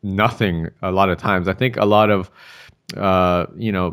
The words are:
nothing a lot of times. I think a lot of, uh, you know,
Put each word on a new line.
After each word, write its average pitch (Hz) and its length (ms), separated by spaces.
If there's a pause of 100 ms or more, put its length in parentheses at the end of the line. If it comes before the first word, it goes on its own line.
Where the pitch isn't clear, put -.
nothing 98 640 (140)
a 92 100
lot 95 160
of 87 100
times. 92 300
I 95 60
think 123 220
a 104 80
lot 104 260
of, 95 200 (640)
uh, 92 500 (100)
you 107 160
know, 92 200